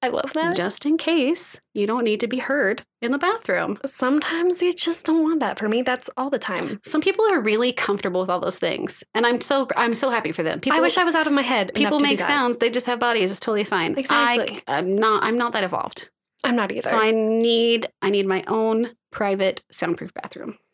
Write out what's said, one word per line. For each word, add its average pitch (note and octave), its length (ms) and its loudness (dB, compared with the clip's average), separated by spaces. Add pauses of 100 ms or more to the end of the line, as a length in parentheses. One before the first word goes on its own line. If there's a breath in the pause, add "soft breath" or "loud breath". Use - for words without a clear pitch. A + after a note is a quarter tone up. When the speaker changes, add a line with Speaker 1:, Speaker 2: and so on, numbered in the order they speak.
Speaker 1:
I C4+ 60 -2
love B3 280 -4
that. E4 200 0
Speaker 2:
Just F#3 320 -2
in D4+ 100 2
case D#4+ 640 0 (140)
you G#3 100 -2
don't A#3 200 0
need G#3+ 160 0
to A#3 80 -2
be B3+ 100 -4
heard B3+ 460 -2 (180)
in A#3+ 80 -2
the C#4 80 0
bathroom. G#3 680 -2
Speaker 1:
Sometimes E4 760 0
you F4+ 100 2
just E4 320 -2
don't D#4+ 200 2
want D#4+ 160 0
that. A3 180 -2
For G#3+ 100 -4
me, A3+ 140 0
that's B3 340 -2
all C4+ 140 -4
the C4+ 80 0
time. F#3 460 -6
Speaker 2:
Some - 160 0
people G4 320 2
are E4 80 2
really A3 320 2
comfortable G3+ 480 -2
with F#3 100 -2
all F3+ 80 0
those - 220 0
things. - 420 -2 (100)
And A3+ 140 2
I'm A#3+ 140 2
so, C#4 260 2 (100)
I'm A#3 200 2
so C4 140 2
happy A3 200 -2
for D#3+ 140 -4
them. D#3+ 160 -2
People, D4+ 180 2
Speaker 1:
I E4 40 4
wish E4+ 160 4
I F#4 40 4
was E4+ 140 2
out D#4 100 2
of D4 60 0
my C#4 100 2
head A#3+ 280 0
enough - 40 -12
Speaker 2:
people G#3+ 240 2
Speaker 1:
to C#4+ 60 4
do C#4+ 60 4
Speaker 2:
make - 100 2
Speaker 1:
that. - 80 4
Speaker 2:
sounds. B3 300 2
They B3 120 2
just A#3+ 160 0
have A#3+ 140 -2
bodies. A3+ 320 2
It's G3+ 80 2
totally G#3+ 240 0
fine. F#3 340 -2
Speaker 1:
Exactly. A#3+ 680 0
Speaker 2:
I, C#3 100 0
I'm F#3 160 -2
not, G#3+ 300 2
I'm A3 120 0
not A#3+ 180 0
that G#3+ 100 0
evolved. - 440 -6 (360)
Speaker 1:
I'm B3+ 100 2
not G#3 160 -2
either. A3 180 -6
Speaker 2:
So - 80 2
I G#3+ 140 4
need, A3+ 760 2 (120)
I G3 100 0
need G3+ 180 2
my F#3+ 180 -2
own A3 440 0 (200)
private G3 600 -2
soundproof - 420 -4
bathroom. - 440 -14 (160)